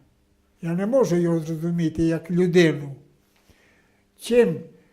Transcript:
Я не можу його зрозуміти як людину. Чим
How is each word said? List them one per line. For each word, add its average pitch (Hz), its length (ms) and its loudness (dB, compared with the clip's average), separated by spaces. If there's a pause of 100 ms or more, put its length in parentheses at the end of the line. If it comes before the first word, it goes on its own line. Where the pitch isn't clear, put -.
(640)
Я 170 120 -6
не 196 120 -4
можу 220 300 2
його 170 240 0
зрозуміти 165 640 -4
як 165 280 -2
людину. 165 640 2 (1200)
Чим 220 420 2 (320)